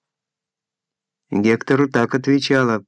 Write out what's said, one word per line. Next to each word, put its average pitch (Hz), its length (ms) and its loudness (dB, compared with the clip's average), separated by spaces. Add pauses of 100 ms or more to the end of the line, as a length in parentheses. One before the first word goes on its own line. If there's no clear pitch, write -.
(1300)
Гектору 117 580 0
так 117 240 0
отвечала 131 760 0